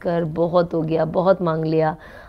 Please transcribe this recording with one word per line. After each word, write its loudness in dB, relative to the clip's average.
कर, -2
बहुत 0
हो 0
गया, 0
बहुत 2
मांग 0
लिया, 0